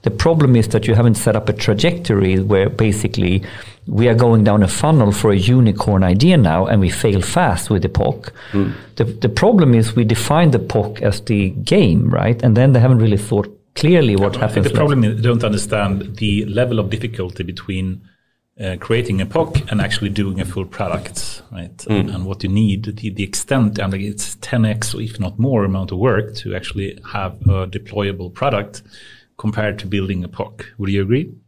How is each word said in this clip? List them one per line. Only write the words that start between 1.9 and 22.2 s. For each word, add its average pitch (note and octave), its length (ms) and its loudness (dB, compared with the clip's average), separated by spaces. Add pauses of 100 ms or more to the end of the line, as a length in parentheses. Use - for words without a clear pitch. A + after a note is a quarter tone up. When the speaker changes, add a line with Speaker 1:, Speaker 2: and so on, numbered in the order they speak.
Speaker 1:
where G2 280 2
basically G2+ 720 0 (440)
we A2 220 2
are A2+ 60 4
going A#2 300 4
down G#2 180 4
a F#2 60 4
funnel D3 420 4
for G#2 220 2
a G2 40 4
unicorn G#2 680 2
idea A2 320 4
now, F2+ 300 4
and G#2+ 140 2
we F2+ 100 2
fail G2+ 300 0
fast B2+ 500 -2
with F#2+ 120 2
the - 60 -2
poc. - 420 -2 (220)
Speaker 2:
Hmm. G2 200 0 (240)
Speaker 1:
The, A#2 80 0
the A2+ 240 -2
problem F3 460 4
is A2+ 220 2
we B2 80 2
define C#3+ 480 2
the A2+ 80 2
poc - 420 -4
as G2 200 -2
the G#2 280 0
game, G#2 600 2
right? - 320 0
And A2+ 140 4
then C3 180 4
they A#2+ 60 4
haven't B2+ 180 6
really A2 180 4
thought G#2 320 -2 (260)
clearly D3+ 420 4
what G2+ 200 0
Speaker 3:
I - 40 -6
think - 0 -
Speaker 1:
happens A2 140 -2
Speaker 3:
the - 160 2
Speaker 1:
next. A2 60 -2
Speaker 3:
problem C#3+ 280 2
is G#2+ 120 0
they A2 60 -4
don't A#2 220 2
understand G2+ 760 -2
the G#2 260 -2
level A2+ 340 -2
of G2+ 120 -2
difficulty G#2+ 520 -8
between F#2 600 -8 (580)
uh, F#2 200 -6
creating G2 400 -2
a F#2 60 -2
poc - 440 -2
and G#2 100 -2
actually G2 300 -4
doing G2 300 -4
a F#2+ 40 -4
full F#2 220 -8
product, - 760 -8 (100)
right? F#2 240 -14 (120)
Speaker 2:
Mm. G2+ 260 -2
Speaker 3:
And F2+ 120 -6